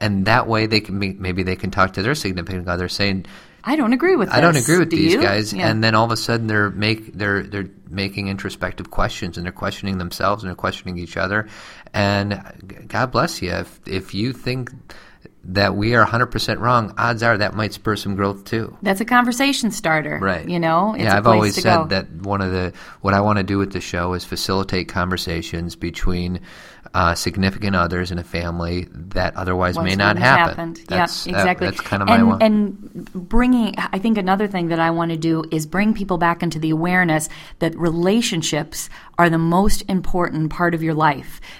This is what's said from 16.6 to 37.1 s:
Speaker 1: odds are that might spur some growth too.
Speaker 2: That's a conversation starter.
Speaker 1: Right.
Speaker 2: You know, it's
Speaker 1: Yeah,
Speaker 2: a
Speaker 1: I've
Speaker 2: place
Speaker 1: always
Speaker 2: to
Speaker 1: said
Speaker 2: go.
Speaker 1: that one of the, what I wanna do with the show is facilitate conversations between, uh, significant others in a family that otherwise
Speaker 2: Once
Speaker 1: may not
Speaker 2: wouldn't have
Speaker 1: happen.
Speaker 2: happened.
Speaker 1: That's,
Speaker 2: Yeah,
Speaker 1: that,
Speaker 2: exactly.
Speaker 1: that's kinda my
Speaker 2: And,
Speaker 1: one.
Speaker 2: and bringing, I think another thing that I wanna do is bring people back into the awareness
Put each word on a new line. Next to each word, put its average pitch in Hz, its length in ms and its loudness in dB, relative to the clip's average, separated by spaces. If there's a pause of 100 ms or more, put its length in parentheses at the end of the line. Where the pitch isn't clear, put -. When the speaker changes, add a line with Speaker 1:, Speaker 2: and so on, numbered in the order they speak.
Speaker 1:
odds 113 240 0
are 117 160 4
that 98 160 0
might 104 180 -2
spur - 220 -2
some 101 220 -4
growth 98 280 -2
too. - 380 -6
Speaker 2:
That's 196 180 0
a 226 40 0
conversation 247 680 2
starter. 151 500 -2
Speaker 1:
Right. 175 280 -2
Speaker 2:
You 175 100 -2
know, 170 360 2
it's - 100 -4
Speaker 1:
Yeah, 101 100 4
Speaker 2:
a 104 40 4
Speaker 1:
I've 104 60 0
Speaker 2:
place 113 100 8
Speaker 1:
always 104 200 4
Speaker 2:
to - 60 -2
Speaker 1:
said 113 160 4
Speaker 2:
go. 80 100 2
Speaker 1:
that 95 240 -2 (120)
one 98 180 -2
of 92 100 -2
the, 92 220 -2 (300)
what 98 120 2
I 98 60 6
wanna 104 240 2
do 98 140 0
with 98 140 0
the 92 80 -4
show 90 340 -2
is 90 100 -6
facilitate 95 640 -2
conversations 85 880 -4
between, 90 640 -2 (540)
uh, 87 200 4
significant 95 600 -2
others 87 340 0
in 87 80 -6
a 87 60 -8
family 85 680 -4
that 90 440 -4
otherwise 90 400 0
Speaker 2:
Once 92 140 -2
Speaker 1:
may 95 60 0
not 101 200 4
Speaker 2:
wouldn't - 80 0
have 139 140 6
Speaker 1:
happen. 170 180 4
Speaker 2:
happened. 165 320 -8
Speaker 1:
That's, 175 380 0
Speaker 2:
Yeah, 180 80 -4
Speaker 1:
that, 190 60 0
Speaker 2:
exactly. 180 280 2
Speaker 1:
that's - 120 -6
kinda - 260 -2
my 233 100 6
Speaker 2:
And, 233 120 6
Speaker 1:
one. 196 140 2
Speaker 2:
and 208 600 0 (100)
bringing, 226 640 2
I 190 200 -4
think 214 200 0
another 196 300 2
thing 175 200 -2
that 165 120 0
I 165 100 2
wanna 165 260 0
do 160 360 0
is 156 140 -2
bring 208 280 2
people 196 240 -2
back 170 240 2
into 160 160 -2
the 156 120 0
awareness 160 580 2 (320)